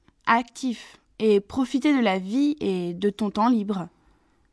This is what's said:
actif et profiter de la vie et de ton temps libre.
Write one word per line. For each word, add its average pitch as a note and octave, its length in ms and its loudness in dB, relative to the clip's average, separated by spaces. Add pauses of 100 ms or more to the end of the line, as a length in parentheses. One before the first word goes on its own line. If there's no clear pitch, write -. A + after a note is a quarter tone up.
(260)
actif A#3+ 720 -2 (220)
et G#3 220 4
profiter C4+ 520 0
de C4+ 80 2
la F#3+ 180 2
vie C4 420 0
et F3+ 320 -2
de F#3 160 -2
ton G3+ 200 -2
temps G#3 200 0
libre. G3+ 400 -2 (640)